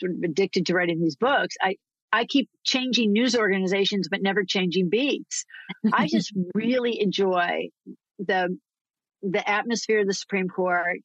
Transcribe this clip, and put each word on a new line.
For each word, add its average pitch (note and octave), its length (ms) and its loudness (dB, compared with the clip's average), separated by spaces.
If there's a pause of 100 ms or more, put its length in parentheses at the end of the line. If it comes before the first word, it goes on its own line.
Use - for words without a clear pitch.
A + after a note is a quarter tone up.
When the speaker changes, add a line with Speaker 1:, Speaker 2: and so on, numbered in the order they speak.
Speaker 1:
sort F#3 100 -2
of E3 140 -4
addicted F#3 420 0
to F3 80 0
writing F3 260 0
these E3 140 0
books, B3+ 480 0
I, F#3+ 140 0 (360)
I A3+ 120 2
keep - 260 0 (140)
changing A#3+ 480 2
news A#3 240 4
organizations, G3 720 2
but G3 100 -4
never G3 220 0
changing F#3 480 0
beats. B3+ 540 -2 (480)
I A3+ 160 2
just B3+ 240 0 (120)
Speaker 2:
<laughs> F3 100 -12
Speaker 1:
really A#3+ 460 0
enjoy F3 680 0 (500)
the, F#3 400 -2 (640)
the G3+ 260 -2
atmosphere G#3+ 520 0
of G3+ 80 2
the G3+ 60 0
Supreme F#3+ 340 -4
Court, F3+ 560 -2